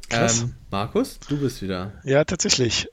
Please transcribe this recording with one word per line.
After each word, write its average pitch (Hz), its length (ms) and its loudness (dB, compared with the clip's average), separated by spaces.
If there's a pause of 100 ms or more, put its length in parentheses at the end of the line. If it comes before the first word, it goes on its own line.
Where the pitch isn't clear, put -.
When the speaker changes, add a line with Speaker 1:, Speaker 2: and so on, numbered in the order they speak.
Speaker 1:
Krass. 117 340 4
Speaker 2:
Ähm, 123 120 -4 (160)
Markus, 120 480 -2 (100)
du 147 80 0
bist 139 260 -2
wieder. 95 300 -4 (120)
Speaker 1:
Ja, 135 200 6
tatsächlich. - 680 0